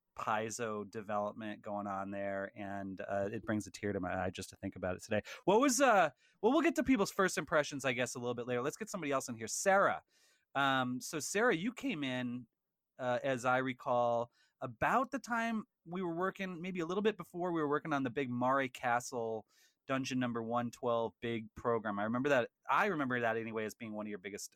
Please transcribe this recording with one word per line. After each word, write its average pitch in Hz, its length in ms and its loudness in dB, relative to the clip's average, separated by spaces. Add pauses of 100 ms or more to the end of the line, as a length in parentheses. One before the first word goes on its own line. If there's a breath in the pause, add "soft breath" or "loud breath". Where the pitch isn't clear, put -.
(180)
Paizo 107 720 -2
development 107 720 -4
going 101 240 -6
on 98 240 -4
there. 98 460 -4
And, 98 440 -8
uh, 101 320 -2
it 110 120 -6
brings 107 240 0
a - 20 -14
tear 101 220 -4
to 95 80 -2
my 90 120 -2
eye 92 180 -2
just 95 200 -10
to - 60 -20
think 98 200 -8
about 92 200 -4
it 90 60 -16
today. 107 200 0 (240 loud breath)
What 202 140 6
was, 262 200 4
uh, 202 300 6 (320)
well, 220 100 6
we'll 311 100 6
get 330 120 4
to 302 80 0
people's 202 300 4
first 190 260 2
impressions, 147 480 0
I 127 60 4
guess, 120 240 -2
a - 20 -6
little 120 160 -2
bit 120 120 -4
later. 123 140 0
Let's 139 160 -2
get 214 140 -10
somebody 151 220 -4
else 135 160 0
in 120 80 -6
here. 110 100 -6
Sarah. 175 560 4 (520)
Um, 131 460 2
so 156 200 -6
Sarah, 208 360 2
you 196 160 -2
came 156 320 -4
in, 127 420 -4 (520)
uh, 123 260 0
as 127 220 0
I 127 120 4
recall, 123 720 0 (300)
about 151 500 0
the 277 80 -6
time 226 460 -2 (220)
we 175 160 -6
were 170 120 -2
working, 185 460 -4
maybe 185 200 -4
a 160 60 0
little 185 160 0
bit 208 140 2
before 175 340 -4
we 165 120 2
were 143 60 2
working 147 260 0
on 139 80 2
the 127 80 0
big 135 200 -2
Mare 127 380 4
Castle 120 800 -2 (420)
Dungeon 131 320 0
number 117 220 0
one 117 280 0
twelve 117 520 0
big 117 240 -4 (100)
program. 110 420 0
I 104 60 0
remember 123 240 0
that. 127 220 4 (200)
I 165 160 4
remember 139 340 0
that 113 180 2
anyway 110 260 -4
as 104 100 -6
being 110 200 -10
one 107 100 -6
of 107 60 -8
your 101 80 -6
biggest, 98 380 -12